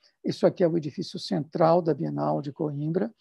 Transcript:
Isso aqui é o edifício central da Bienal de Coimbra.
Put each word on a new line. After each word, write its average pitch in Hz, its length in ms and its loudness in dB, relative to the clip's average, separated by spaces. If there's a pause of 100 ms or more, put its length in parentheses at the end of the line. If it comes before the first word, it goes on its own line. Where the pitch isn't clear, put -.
(240)
Isso - 220 -2
aqui 180 180 4
é 170 40 4
o 165 100 2
edifício 160 400 -6
central 165 640 2
da 160 120 0
Bienal 147 480 -2
de 143 100 -8
Coimbra. 160 680 -4